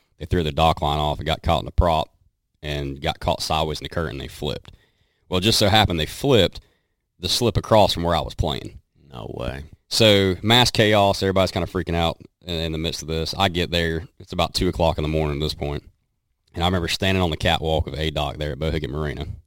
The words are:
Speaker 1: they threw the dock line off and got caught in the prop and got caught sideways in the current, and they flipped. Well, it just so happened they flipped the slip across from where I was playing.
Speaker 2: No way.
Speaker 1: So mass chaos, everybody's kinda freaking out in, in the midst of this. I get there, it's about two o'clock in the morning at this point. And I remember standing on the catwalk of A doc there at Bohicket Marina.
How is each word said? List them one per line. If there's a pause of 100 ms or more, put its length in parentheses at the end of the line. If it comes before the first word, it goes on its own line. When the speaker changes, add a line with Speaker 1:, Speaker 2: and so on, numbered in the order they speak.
(180)
Speaker 1:
they
threw
the
dock
line
off
and
got
caught
in
the
prop (480)
and
got
caught
sideways
in
the
current,
and
they
flipped. (560)
Well,
it
just
so
happened
they
flipped (580)
the
slip
across
from
where
I
was
playing. (300)
Speaker 2:
No
way. (240)
Speaker 1:
So
mass
chaos,
everybody's
kinda
freaking
out (220)
in,
in
the
midst
of
this.
I
get
there, (120)
it's
about
two
o'clock
in
the
morning
at
this
point. (720)
And
I
remember
standing
on
the
catwalk
of
A
doc
there
at
Bohicket
Marina. (200)